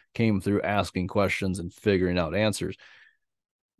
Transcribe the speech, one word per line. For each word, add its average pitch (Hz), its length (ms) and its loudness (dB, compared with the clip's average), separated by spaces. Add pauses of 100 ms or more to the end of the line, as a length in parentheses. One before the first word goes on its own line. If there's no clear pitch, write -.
(160)
came 110 260 2
through 101 220 0
asking 92 460 -2
questions 95 500 0
and 87 120 -10
figuring 90 460 2
out 82 160 -2
answers. 101 420 -2 (1040)